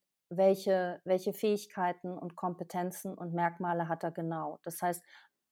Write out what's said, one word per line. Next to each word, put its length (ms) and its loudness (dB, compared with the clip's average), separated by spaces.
welche, 720 4
welche 280 2
Fähigkeiten 840 0
und 180 -8
Kompetenzen 800 -4
und 180 -6
Merkmale 560 0
hat 160 -2
er 80 0
genau? 500 -4
Das 200 -8
heißt, 200 -2